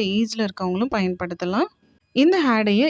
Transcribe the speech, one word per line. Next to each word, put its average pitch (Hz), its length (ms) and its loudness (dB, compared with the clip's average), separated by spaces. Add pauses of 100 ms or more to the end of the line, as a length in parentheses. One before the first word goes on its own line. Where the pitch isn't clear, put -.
(100)
ஏஜ்ல 220 340 -2
இருக்கவங்களும் 190 480 -4
பயன்படுத்தலாம். 185 760 -2 (480)
இந்த 330 220 4
ஹேர் 226 280 2
டைய 208 240 2